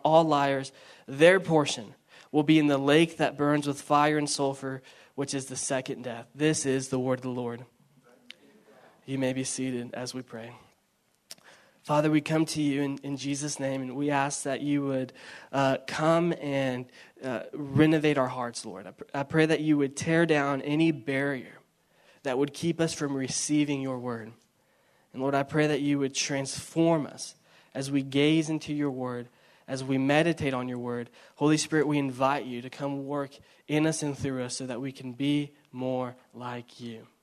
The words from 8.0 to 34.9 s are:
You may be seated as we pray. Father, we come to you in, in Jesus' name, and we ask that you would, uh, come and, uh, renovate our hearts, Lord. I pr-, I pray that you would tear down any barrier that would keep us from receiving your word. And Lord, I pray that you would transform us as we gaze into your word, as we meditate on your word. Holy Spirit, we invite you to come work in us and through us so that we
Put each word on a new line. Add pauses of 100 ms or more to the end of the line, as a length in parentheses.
You
may
be
seated
as
we
pray. (1300)
Father,
we
come
to
you
in,
in
Jesus'
name,
and
we
ask
that
you
would, (380)
uh, (100)
come
and, (380)
uh,
renovate
our
hearts,
Lord.
I
pr-,
I
pray
that
you
would
tear
down
any
barrier (640)
that
would
keep
us
from
receiving
your
word. (800)
And
Lord,
I
pray
that
you
would
transform
us (400)
as
we
gaze
into
your
word, (380)
as
we
meditate
on
your
word. (280)
Holy
Spirit,
we
invite
you
to
come
work (380)
in
us
and
through
us
so
that
we